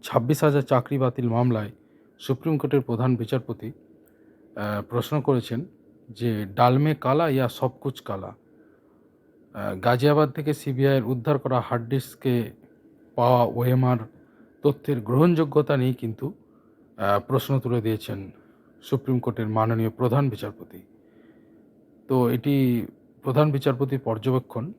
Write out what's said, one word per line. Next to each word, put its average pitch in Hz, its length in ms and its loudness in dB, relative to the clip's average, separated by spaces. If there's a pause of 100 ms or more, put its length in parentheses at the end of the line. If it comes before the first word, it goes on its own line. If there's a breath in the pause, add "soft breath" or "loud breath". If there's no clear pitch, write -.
ছাব্বিশ 139 420 0
হাজার 143 180 2
চাকরি 131 360 0
বাতিল 123 300 -2
মামলায় 117 420 0 (480 soft breath)
সুপ্রিম 143 400 -2
কোর্টের 139 220 0
প্রধান 123 360 0
বিচারপতি, 117 500 -6
আহ, - 1160 -12
প্রশ্ন 120 380 -4
করেছেন 127 440 -2 (460)
যে 110 440 -4
"ডালমে 131 460 4
কালা 151 280 2
ইয়া 131 200 0
সব - 200 -4
কুছ - 320 -8
কালা?" 101 360 -10 (1160 soft breath)
আহ, 101 200 -6
গাজিয়াবাদ 131 580 2
থেকে 151 220 -4
সিবিআইয়ের 135 500 0
উদ্ধার 131 340 0
করা 123 220 0
হার্ড 117 280 -4
ডিস্কে 123 640 -2 (640)
পাওয়া 123 300 4
ওএমআর 127 540 2 (640 soft breath)
তথ্যের 139 380 0
গ্রহণযোগ্যতা 147 760 4
নিয়ে 127 160 2
কিন্তু, 127 420 -8 (640 soft breath)
আহ, 101 240 2
প্রশ্ন 131 400 0
তুলে 120 220 -2
দিয়েছেন 104 480 -6 (520 soft breath)
সুপ্রিম 131 380 0
কোর্টের 113 280 -4
মাননীয় 110 420 2
প্রধান 127 380 0
বিচারপতি। - 500 -10 (1300 soft breath)
তো 127 200 4
এটি 123 580 0 (360)
প্রধান 147 280 2
বিচারপতির 135 480 -2
পর্যবেক্ষণ। 123 800 -4